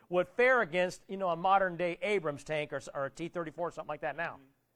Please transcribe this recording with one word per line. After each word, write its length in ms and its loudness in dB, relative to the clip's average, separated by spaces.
would 180 2
fare 340 4
against, 460 0
you 80 -8
know, 140 -2
a 80 0
modern 400 4
day 240 -2
Abrams 420 -2
tank 300 -4
or 40 -4
s-, 160 -10
or 120 -2
a 40 -6
T 200 -8
thirty-four, 420 -6
something 160 -12
like 140 -8
that 160 -4
now, 220 -6